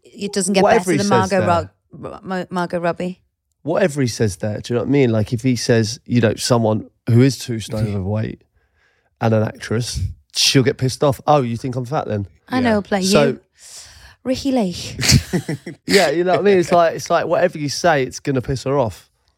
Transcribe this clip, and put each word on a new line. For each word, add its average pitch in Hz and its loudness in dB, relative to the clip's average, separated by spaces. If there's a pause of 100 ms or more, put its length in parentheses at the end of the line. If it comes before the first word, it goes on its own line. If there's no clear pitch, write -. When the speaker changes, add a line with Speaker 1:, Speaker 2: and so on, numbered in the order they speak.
Speaker 1:
it - -10
doesn't 196 -2
get 190 4
Speaker 2:
Whatever 208 4
Speaker 1:
better 180 -2
Speaker 2:
he - 2
Speaker 1:
than 202 0
Speaker 2:
says 190 0
Speaker 1:
Margot 190 2
Speaker 2:
there. 175 0 (200)
Speaker 1:
Ro-, - -20 (120)
Mar-, 69 -18
Mar-, 185 -8
Margot 175 -4
Robbie. 175 -4 (420)
Speaker 2:
Whatever 160 0
he 127 2
says 107 -2
there, 107 -6
do 120 -8
you 120 0
know - -2
what - -2
I - -2
mean? 139 4
Like, 110 0
if 113 -4
he 131 0
says, 113 0
you 120 0
know, 113 2
someone 113 0 (220)
who 113 6
is 135 2
two 113 -8
stone 110 -4
Speaker 1:
<laughs> 104 -4
Speaker 2:
overweight 101 -4 (800)
and 113 2
an 110 4
actress, - -4 (360)
she'll - 4
get - 0
pissed 131 -4
off. 143 0
"Oh, 147 4
you 117 -4
think 123 -8
I'm 127 -4
fat 147 -4
then?" 101 -4 (220)
Speaker 1:
I 254 -4
Speaker 3:
Yeah. 247 2
Speaker 1:
know, 208 0
play 196 -2
Speaker 2:
So 190 4
Speaker 1:
you. - -4 (840)
Ricky 262 -4
Lake. 202 -2 (440)
Speaker 2:
<laughs> - -10
Yeah, 185 4
you 170 0
know 185 2
what 165 2
I - 0
mean? 196 4
It's 170 -2
like, 165 4
it's - -8
like 165 0
whatever 165 0
you 147 -4
say, 151 0
it's 123 -8
gonna 131 -2
piss 135 -6
her 135 -2
off. 113 -4 (280)